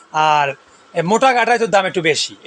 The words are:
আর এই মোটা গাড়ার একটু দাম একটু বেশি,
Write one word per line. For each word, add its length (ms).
আর 180
এই 180
মোটা 220
গাড়ার 240
একটু 180
দাম 140
একটু 120
বেশি, 320